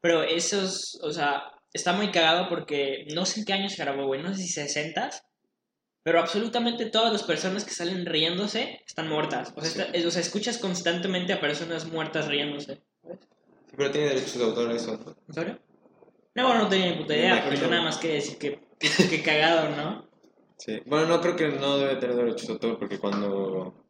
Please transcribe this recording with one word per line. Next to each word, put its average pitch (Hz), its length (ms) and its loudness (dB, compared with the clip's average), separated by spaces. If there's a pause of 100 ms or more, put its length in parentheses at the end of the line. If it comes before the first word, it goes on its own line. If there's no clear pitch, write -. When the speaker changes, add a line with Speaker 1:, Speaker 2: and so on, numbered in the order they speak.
Speaker 1:
Pero 170 220 4
esos, 185 800 -2
o 151 80 -4
sea, 143 320 0 (280)
está - 220 0
muy 202 180 0
cagado 170 380 4
porque 143 640 -2
no 175 120 0
sé 214 160 -2
en 202 40 -4
qué 196 80 0
año 196 160 -2
se 165 140 -6
grabó, 139 240 -2
güey. 135 160 0
No 190 100 -4
sé 190 80 -4
si 175 80 -6
sesentas, 151 760 -4 (800)
pero 165 160 6
absolutamente 226 680 0
todas 220 260 2
las 202 100 -2
personas 185 400 0
que - 80 -8
salen 175 360 -4
riéndose 180 800 -2
están 160 200 -6
muertas. 151 480 -2
O 147 60 -10
sea, 160 80 -2
Speaker 2:
Sí. 160 120 -4 (160)
Speaker 1:
está, 170 100 2
o 165 40 0
sea, 170 100 0
escuchas 208 360 -2
constantemente 180 760 -2
a 170 60 -2
personas 160 460 -4
muertas 156 420 -4
riéndose, 143 540 -4 (220)
¿sabes? 170 180 -16
Speaker 2:
Sí, - 560 -20
pero 139 140 0
tiene 151 180 2
derechos 127 280 -2
de 120 60 2
autor 117 280 2
eso, 117 260 -4
¿no? - 180 -16 (120)
Speaker 1:
¿En 156 60 -16
serio? 170 260 -6 (760)
No, 254 120 4
bueno, 233 160 6
no 190 60 2
tenía 185 200 4
ni 170 80 -2
puta - 160 -2
Speaker 2:
Me 151 60 4
Speaker 1:
idea, 180 160 6
pero 170 80 0
yo 139 80 -2
Speaker 2:
imagino. 143 180 2
Speaker 1:
nada 170 140 2
más 156 160 -2
quería 160 160 0
decir 143 240 -4
que, 143 200 -4 (500)
que 156 120 0
cagado, 156 540 4
¿no? 156 340 -6 (480)
Speaker 2:
Sí. 110 300 -6
Bueno, 151 180 4
no 165 160 4
creo 175 140 2
que 160 140 2
no 139 280 0
debe 135 200 2
tener 123 180 0
derechos 120 320 0
de 113 60 -4
autor 113 260 -2
porque 101 180 -6
cuando 98 920 -2